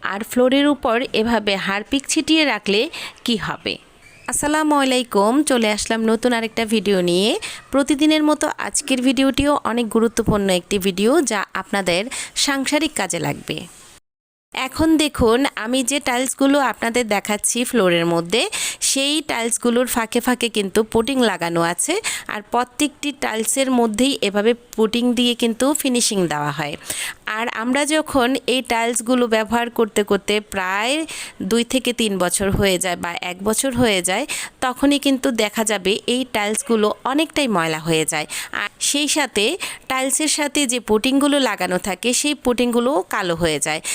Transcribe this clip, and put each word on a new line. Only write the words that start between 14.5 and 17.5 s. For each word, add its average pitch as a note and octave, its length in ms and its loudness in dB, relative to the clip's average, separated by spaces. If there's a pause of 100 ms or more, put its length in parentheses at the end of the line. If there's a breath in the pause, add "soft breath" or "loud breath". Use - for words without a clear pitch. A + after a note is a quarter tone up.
এখন D#4 440 2
দেখুন, B3+ 480 2 (100)
আমি B3 280 -2
যে C#4 160 0
টাইলসগুলো C4+ 600 2
আপনাদের A#3 480 -2
দেখাচ্ছি G#3 560 -2